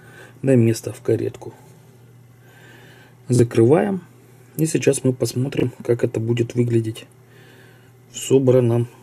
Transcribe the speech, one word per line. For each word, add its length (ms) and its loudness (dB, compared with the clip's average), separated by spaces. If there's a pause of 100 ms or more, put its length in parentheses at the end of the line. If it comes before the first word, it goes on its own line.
(420)
на 140 4
место 360 2
в 80 -16
каретку. 540 -4 (1700)
Закрываем. 760 2 (540)
И 100 -2
сейчас 380 -2
мы 100 2
посмотрим, 580 -4 (100)
как 220 -2
это 160 -4
будет 340 -4
выглядеть 520 -2 (1040)
в 80 -16
собранном 680 2 (140)